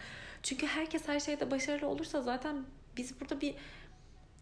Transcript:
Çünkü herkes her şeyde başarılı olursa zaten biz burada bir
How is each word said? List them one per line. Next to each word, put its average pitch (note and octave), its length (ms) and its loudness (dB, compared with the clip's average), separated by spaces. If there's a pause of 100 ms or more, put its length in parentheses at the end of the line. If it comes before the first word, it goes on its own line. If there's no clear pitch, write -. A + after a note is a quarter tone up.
(420)
Çünkü C#4 240 2
herkes D#4 420 2
her D4 120 4
şeyde C#4+ 300 2
başarılı C#4+ 380 4
olursa D4 340 2
zaten C4 420 0 (320)
biz B3 240 -4
burada C#4+ 200 0
bir - 140 2 (880)